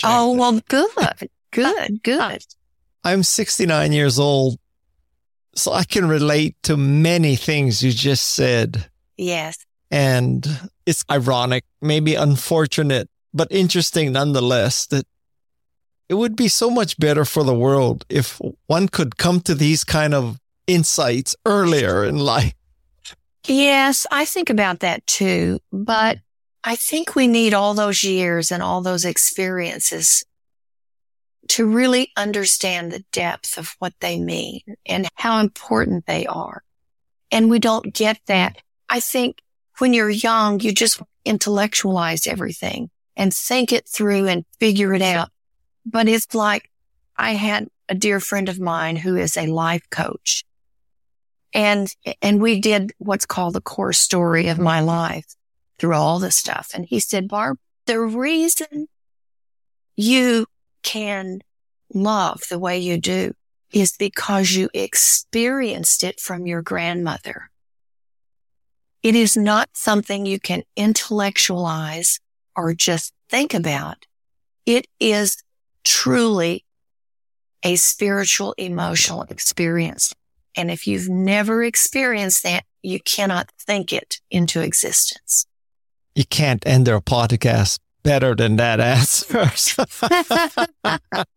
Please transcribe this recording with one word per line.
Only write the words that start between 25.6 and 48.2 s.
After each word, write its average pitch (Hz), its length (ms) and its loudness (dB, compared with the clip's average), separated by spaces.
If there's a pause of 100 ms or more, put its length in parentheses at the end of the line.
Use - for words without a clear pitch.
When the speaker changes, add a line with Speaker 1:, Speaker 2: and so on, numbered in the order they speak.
Speaker 1:
but 220 460 0 (460)
I 233 120 -2
think - 380 -4
we 262 120 4
need 233 260 4
all 202 220 2
those 202 300 0
years 180 480 0
and 180 100 -4
all 185 200 -2
those 180 220 -2
experiences 175 1200 -2 (1200)
to 233 180 0
really 247 500 2
understand 190 760 -2
the 190 180 -12
depth - 480 -6
of 170 220 -12
what 180 200 -6
they 175 180 -4
mean 170 420 -6 (260)
and 185 300 -2
how 226 240 0
important 208 640 -2
they 160 180 -2
are. - 380 -8 (680)
And 226 200 4
we 233 80 4
don't 220 340 0
get 220 340 0
that. 185 360 0 (260)
I 247 120 0
think 247 420 -2 (360)
when 254 140 4
you're 226 160 4
young, 214 520 2
you 214 120 0
just - 300 0 (220)
intellectualize 196 1040 0
everything 180 640 -6 (260)
and 190 180 0
think 247 380 0
it - 160 -2
through 202 400 0
and 175 160 -2 (160)
figure 202 340 2
it 190 80 2
out. 180 280 0 (540)
But 226 220 0
it's 226 260 2
like, 208 380 0 (460)
I 226 160 -2
had 208 340 -2 (220)
a 190 80 -4
dear 202 240 0